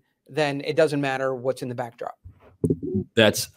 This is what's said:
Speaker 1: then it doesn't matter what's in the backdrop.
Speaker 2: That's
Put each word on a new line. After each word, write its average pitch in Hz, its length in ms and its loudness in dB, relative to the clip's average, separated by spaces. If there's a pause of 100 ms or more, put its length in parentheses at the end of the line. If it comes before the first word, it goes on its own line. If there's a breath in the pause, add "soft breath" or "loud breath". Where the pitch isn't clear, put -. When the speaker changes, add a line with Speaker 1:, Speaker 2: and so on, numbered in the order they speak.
(280)
Speaker 1:
then 143 340 0
it 143 160 -4
doesn't 151 240 4
matter 135 340 0
what's 127 260 -2
in 135 60 -6
the 123 80 -6
backdrop. - 420 -8 (960)
Speaker 2:
That's - 440 4